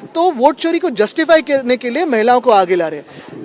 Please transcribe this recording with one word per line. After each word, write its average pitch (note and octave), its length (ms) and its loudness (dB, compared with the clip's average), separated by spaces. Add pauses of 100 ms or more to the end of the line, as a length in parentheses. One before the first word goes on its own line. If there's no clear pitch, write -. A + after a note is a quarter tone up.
(160)
तो F4 160 0
वोट C4+ 260 0
चोरी E4 220 -2
को F4 100 -2
जस्टिफाई D4+ 520 0
करने B3+ 360 -2
के B3 120 -6
लिए C#4+ 160 -2
महिलाओं B3 360 2
को B3 100 0
आगे F#3+ 240 2
ला E3+ 120 -2
रहे D3+ 120 -10
हैं। C#3 60 -18 (400)